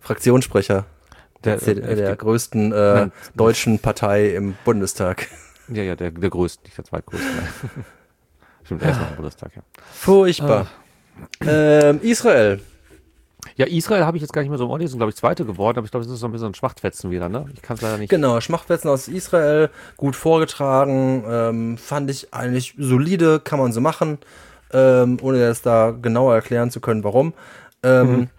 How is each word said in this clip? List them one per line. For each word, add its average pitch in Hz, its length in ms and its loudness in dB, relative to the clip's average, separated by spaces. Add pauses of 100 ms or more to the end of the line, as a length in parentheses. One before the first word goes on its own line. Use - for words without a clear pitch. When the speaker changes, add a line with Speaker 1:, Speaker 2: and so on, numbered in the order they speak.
Speaker 1:
Fraktionssprecher 104 840 0 (580)
Speaker 2:
Der, 107 140 0
Speaker 1:
der, 113 120 -2
Speaker 2:
äh, 104 60 2
Speaker 1:
der 113 160 -6
Speaker 2:
F 107 80 -2
D 101 120 -2
P. 101 60 -4
Speaker 1:
größten, 110 560 -2
äh, 104 220 4
Speaker 2:
Nein. 101 180 2 (220)
Speaker 1:
deutschen 110 440 2
Partei 104 560 0
im 98 200 -4 (100)
Bundestag. 98 640 -2 (400)
Speaker 2:
Ja, 107 140 -6
ja, 90 140 -4
der, 90 140 -6
der 87 200 -4
größten, 87 340 -4
nicht - 120 -20
der - 80 -16
zweitgrößten. 262 480 -10
<laughs> - 1300 -14
Stimmt, 78 180 -8
er 76 80 0
ist 123 100 -2
noch 78 100 -6
im 76 60 -14
Bundestag, - 400 -14
ja. - 60 -20 (300)
Speaker 1:
Furchtbar. 156 720 2 (760)
Speaker 2:
Ah. 151 60 -4
Speaker 1:
Ähm, 151 560 6
Israel. 139 580 4 (960)
Speaker 2:
Ja, 131 100 2
Israel 175 400 0
habe 165 100 -2
ich 151 60 -6
jetzt 147 100 -12
gar 151 80 -4
nicht 139 80 -4
mehr 147 80 -6
so 123 80 -2
im 120 60 -6
Ohr, 139 80 -4
die 170 80 -4
sind, 127 120 -8
glaub 110 120 0
ich, - 60 -12
Zweite - 280 -2
geworden, 107 320 -2
aber 113 80 -6
ich 107 60 -14
glaub, 120 120 -6
das 117 80 -10
ist 127 80 -10
so 117 80 -8
ein 110 60 -6
bisschen 113 160 -8
ein 92 60 -10
Schmachtfetzen - 560 -8
wieder, 87 180 -6
ne? 123 240 -8
Ich 131 80 -20
kann's 113 220 -10
leider 110 160 -4
nicht. 104 100 -8
Speaker 1:
Genau, 135 320 2
Schmachtfetzen 165 480 -4
aus 135 180 -2
Israel, 151 600 0 (300)
gut 139 180 -4
vorgetragen, 135 1120 0
ähm, 117 500 -2
fand 143 320 -6
ich - 220 -12
eigentlich 123 460 -6
solide, 156 640 2
kann - 180 -4
man 131 140 2
so 117 100 -2
machen, 156 340 -2 (560)
ähm, 127 480 4
ohne 131 260 0
jetzt 117 200 -2
da 113 240 4
genauer 120 440 2
erklären 120 360 0
zu 123 100 -12
können, 110 240 -2
warum. 127 300 0 (480)
Ähm, 127 280 6
Speaker 2:
Mhm. 123 180 0 (100)